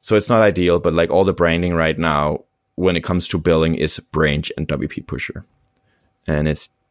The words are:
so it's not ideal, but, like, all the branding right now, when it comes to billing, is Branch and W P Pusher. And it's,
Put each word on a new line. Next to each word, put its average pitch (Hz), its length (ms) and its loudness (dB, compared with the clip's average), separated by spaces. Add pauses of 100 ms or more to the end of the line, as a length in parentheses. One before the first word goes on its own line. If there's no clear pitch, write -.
so - 140 0
it's 107 140 0
not 113 120 4
ideal, 87 380 4
but, 82 140 0
like, 85 180 2
all 98 120 4
the 95 100 2
branding 85 420 0
right 80 240 0
now, 76 460 0 (300)
when 90 200 2
it 82 80 -4
comes 87 240 -2
to 90 100 -4
billing, 80 380 2
is - 240 -4
Branch 76 580 -2
and 76 100 -4
W 71 200 -4
P - 140 -10
Pusher. - 440 -12 (800)
And 76 220 0
it's, - 220 -4 (220)